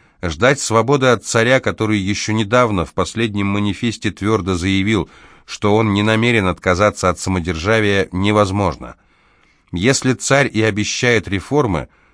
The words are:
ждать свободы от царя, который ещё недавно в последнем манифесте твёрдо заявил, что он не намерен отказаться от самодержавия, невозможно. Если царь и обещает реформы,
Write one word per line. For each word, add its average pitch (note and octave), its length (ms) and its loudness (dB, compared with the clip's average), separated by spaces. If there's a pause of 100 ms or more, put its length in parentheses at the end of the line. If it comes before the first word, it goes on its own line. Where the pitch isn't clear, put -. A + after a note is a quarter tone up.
(240)
ждать G2+ 360 0
свободы B2+ 480 2
от A2+ 160 2
царя, A#2+ 360 2
который G#2+ 400 -2
ещё G2+ 340 -2
недавно G#2+ 520 2
в - 80 -14
последнем G2+ 540 -2
манифесте G#2 600 -2
твёрдо F#2+ 460 -2
заявил, F#2+ 520 0 (380)
что G#2 300 0
он A2 180 2
не G2+ 80 2
намерен A2 460 2
отказаться F#2 600 0
от F2 100 -2
самодержавия, F#2+ 920 0
невозможно. F#2+ 840 0 (760)
Если B2 420 0
царь C3+ 380 0
и G#2+ 120 -2
обещает G#2+ 640 0
реформы, F#2+ 600 -2 (240)